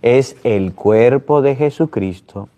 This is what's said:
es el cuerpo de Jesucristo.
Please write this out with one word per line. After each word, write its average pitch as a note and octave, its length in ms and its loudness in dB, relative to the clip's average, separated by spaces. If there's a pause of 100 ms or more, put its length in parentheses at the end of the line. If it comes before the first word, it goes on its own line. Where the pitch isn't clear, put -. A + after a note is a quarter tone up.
es B2+ 440 0
el G2 300 -2
cuerpo B2 680 2
de C#3 140 0
Jesucristo. G#2 1000 -6